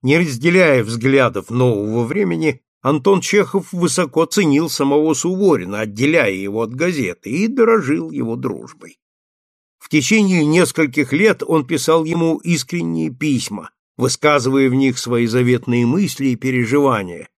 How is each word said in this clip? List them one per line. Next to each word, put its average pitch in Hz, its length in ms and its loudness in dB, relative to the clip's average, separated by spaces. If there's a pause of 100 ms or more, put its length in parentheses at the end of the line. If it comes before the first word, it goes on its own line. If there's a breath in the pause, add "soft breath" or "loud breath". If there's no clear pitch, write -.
Не 139 160 2
разделяя 156 640 2
взглядов 117 640 0
нового 117 560 0
времени, 127 560 -2 (220)
Антон 156 400 2
Чехов 190 500 -2
высоко 165 540 0
ценил 160 420 2
самого 147 460 2
Суворина, 147 680 0
отделяя 113 500 0
его 98 300 -4
от 113 140 -4
газеты, 131 560 -4
и 185 180 -2
дорожил 196 640 0
его 120 260 -6
дружбой. - 600 -10 (800)
В - 100 -20
течение 185 560 2
нескольких 151 680 0
лет 208 280 2
он 151 240 0
писал 160 380 0
ему 165 320 -2
искренние 165 720 -4
письма, 127 640 -4 (260)
высказывая 135 720 2
в 123 60 0
них 131 240 2
свои 120 260 -2
заветные 120 640 2
мысли 139 400 0
и 123 100 0
переживания 120 1040 -2